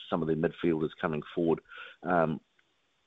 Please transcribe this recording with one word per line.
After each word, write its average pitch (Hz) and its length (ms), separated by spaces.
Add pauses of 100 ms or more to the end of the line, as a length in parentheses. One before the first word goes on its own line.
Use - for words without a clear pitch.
some 90 140
of 78 60
their 80 100
midfielders 80 520 (120)
coming 78 220 (100)
forward. 82 280 (420)
Um, 82 360 (680)